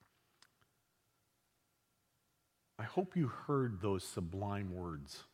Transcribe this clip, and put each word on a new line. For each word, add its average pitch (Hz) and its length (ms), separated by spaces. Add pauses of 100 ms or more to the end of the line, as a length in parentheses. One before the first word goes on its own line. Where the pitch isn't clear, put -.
(2750)
I 110 60
hope 180 320
you 165 120
heard 123 540
those 98 220
sublime 98 720
words. 82 480 (100)